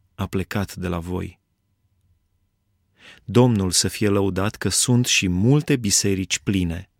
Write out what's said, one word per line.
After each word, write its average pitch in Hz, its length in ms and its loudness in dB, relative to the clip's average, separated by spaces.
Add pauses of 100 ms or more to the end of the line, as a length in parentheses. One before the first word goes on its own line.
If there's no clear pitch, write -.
(160)
a 95 100 -6
plecat 95 500 -6
de 90 120 -6
la 87 120 -4
voi." 90 400 -8 (1800)
Domnul 104 480 4
să - 160 0
fie 104 220 0
lăudat 98 460 0
că - 140 -4
sunt 123 360 2
și - 220 0
multe 127 480 2
biserici 101 640 -2
pline. 90 500 -2 (100)